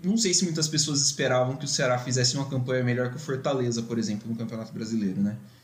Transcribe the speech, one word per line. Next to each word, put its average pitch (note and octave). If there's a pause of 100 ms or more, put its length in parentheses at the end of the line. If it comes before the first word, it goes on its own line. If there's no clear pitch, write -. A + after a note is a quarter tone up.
não G3
sei G3+
se F#3
muitas D#3+
pessoas D3+
esperavam B2+
que C#3+
o -
Ceará B2+
fizesse B2
uma C#3
campanha B2+
melhor B2
que -
o -
Fortaleza, B2+
por A2+
exemplo, G#2
no A2+
Campeonato A2+
Brasileiro, G#2+
né? G#2 (260)